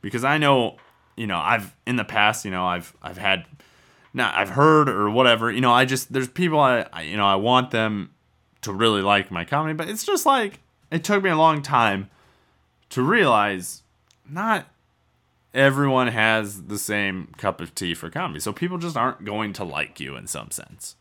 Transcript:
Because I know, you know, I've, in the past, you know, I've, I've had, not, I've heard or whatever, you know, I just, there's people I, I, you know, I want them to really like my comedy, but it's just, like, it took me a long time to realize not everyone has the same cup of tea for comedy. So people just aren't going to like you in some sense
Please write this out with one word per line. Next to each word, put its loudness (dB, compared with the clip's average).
Because -6
I 2
know, 2
you -6
know, -2
I've, -2
in -2
the -2
past, 0
you -6
know, -2
I've, -4
I've -14
had, 0
not, -2
I've 0
heard 4
or 0
whatever, 4
you -2
know, 4
I 6
just, -4
there's -2
people 0
I, 2
I, -10
you -8
know, 2
I 4
want 2
them -2
to -8
really 2
like 2
my -6
comedy, -2
but -8
it's -8
just, -2
like, 0
it -4
took 0
me 0
a 2
long 4
time 0
to -2
realize 2
not -4
everyone 2
has 0
the -8
same -4
cup -4
of -12
tea -4
for -10
comedy. -8
So -6
people -6
just -6
aren't -2
going -6
to -10
like -8
you -12
in -14
some -10
sense -14